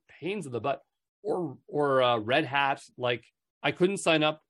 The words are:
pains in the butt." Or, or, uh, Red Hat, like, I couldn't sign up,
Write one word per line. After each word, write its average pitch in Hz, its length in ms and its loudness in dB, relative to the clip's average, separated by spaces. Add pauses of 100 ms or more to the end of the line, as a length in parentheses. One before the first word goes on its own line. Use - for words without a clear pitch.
(200)
pains 180 260 -6
in 127 60 -12
the 117 80 -4
butt." 135 200 -2 (420)
Or, 151 340 -4 (100)
or, 143 360 2
uh, 120 160 4
Red 127 260 0
Hat, 139 380 -2 (140)
like, 123 280 -4 (380)
I 151 100 0
couldn't 180 260 0
sign 160 240 2
up, 151 280 0